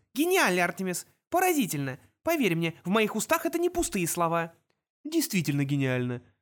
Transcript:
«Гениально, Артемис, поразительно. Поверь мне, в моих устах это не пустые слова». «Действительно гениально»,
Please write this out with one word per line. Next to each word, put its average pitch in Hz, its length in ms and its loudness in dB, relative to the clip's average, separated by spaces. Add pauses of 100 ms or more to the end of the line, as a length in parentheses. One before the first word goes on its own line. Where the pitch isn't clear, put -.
(140)
«Гениально, 277 500 2
Артемис, 180 420 -4 (220)
поразительно. 214 680 0 (240)
Поверь 269 340 0
мне, 165 180 -2 (100)
в 170 40 -6
моих 214 280 2
устах 330 300 0
это 339 120 -2
не 349 100 2
пустые 262 400 -2
слова». 165 460 0 (500)
«Действительно 175 600 0
гениально», 127 580 -2 (200)